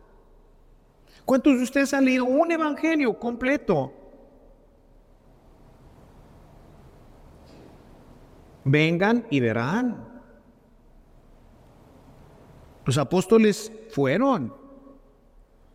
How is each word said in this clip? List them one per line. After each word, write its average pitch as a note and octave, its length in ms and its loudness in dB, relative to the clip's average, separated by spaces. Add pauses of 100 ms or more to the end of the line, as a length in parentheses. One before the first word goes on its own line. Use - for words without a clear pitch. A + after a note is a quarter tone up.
(1200)
¿Cuántos C4 320 4
de B3+ 60 0
ustedes C4+ 320 -2
han C#4 100 2
leído B3+ 200 2
un D4 280 0
evangelio D4+ 680 -2
completo? A#3+ 760 -4 (4000)
Vengan E3+ 640 2
y C3+ 100 0
verán. C3 680 -4 (2750)
Los C3+ 140 0
apóstoles F#3+ 720 2 (180)
fueron D3 640 -2 (1200)